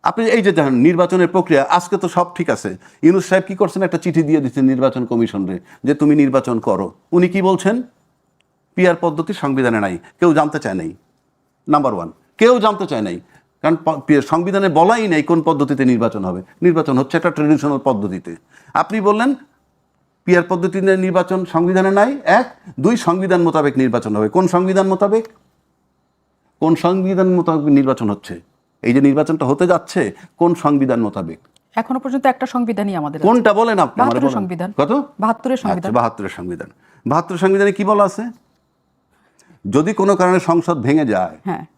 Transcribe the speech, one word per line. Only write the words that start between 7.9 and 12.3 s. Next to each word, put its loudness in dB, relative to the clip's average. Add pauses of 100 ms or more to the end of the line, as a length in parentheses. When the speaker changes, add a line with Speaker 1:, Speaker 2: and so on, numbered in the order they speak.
Speaker 1:
"পিআর 2
পদ্ধতি -4
সংবিধানে -2
নাই।" -4 (220)
কেউ 4
জানতে 0
চায় -6
নাই, -8 (760)
নাম্বার 0
ওয়ান। -8 (260)